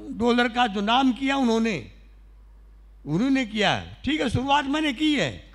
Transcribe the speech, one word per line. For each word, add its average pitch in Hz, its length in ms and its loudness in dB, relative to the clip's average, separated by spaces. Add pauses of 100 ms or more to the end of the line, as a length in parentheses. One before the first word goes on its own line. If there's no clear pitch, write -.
(100)
डॉलर 240 380 0
का 247 180 0
जो 208 140 -4
नाम 247 320 2
किया 269 240 -2
उन्होंने, 226 560 0 (1120)
उन्होंने 247 400 0
किया 196 280 0
है, 90 300 -8
ठीक 302 160 -2
है, 277 100 0
शुरुआत 277 340 2
मैंने 294 280 -2
की 294 220 0
है, 135 300 -2 (100)